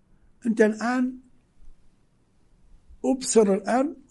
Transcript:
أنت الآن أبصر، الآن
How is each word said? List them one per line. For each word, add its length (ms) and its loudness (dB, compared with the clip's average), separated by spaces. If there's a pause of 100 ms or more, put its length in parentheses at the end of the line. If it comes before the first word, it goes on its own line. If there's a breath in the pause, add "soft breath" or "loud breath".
(460)
أنت 160 0
الآن 520 0 (1900)
أبصر، 480 2
الآن 420 -2 (160)